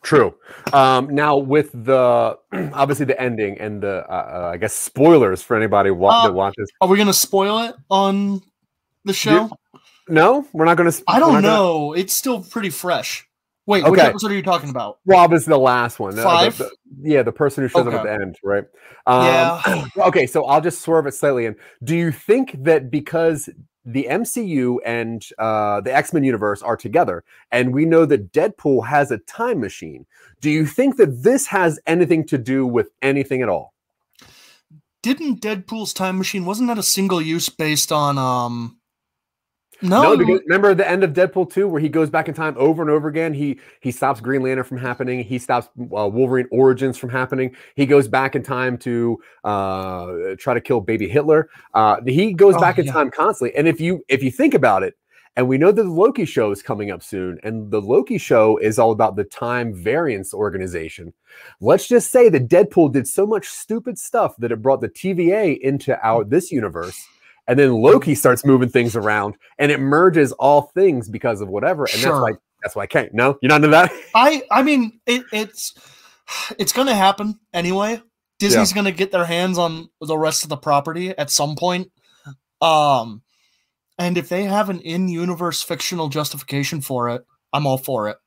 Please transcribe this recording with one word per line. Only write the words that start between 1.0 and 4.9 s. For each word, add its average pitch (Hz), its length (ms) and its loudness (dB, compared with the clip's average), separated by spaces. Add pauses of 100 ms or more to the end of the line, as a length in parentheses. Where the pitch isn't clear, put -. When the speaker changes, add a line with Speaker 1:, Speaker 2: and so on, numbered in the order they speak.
Speaker 1:
now 147 240 2
with 143 340 0
the, 120 720 2
<clears throat> - 60 -20 (220)
obviously 139 320 -2
the 127 160 -4
ending 110 380 -4
and 104 220 -8
the, 98 280 -6
uh, 87 380 -8
uh, 85 60 -6
I 90 40 -10
guess 107 160 -4
spoilers 131 720 4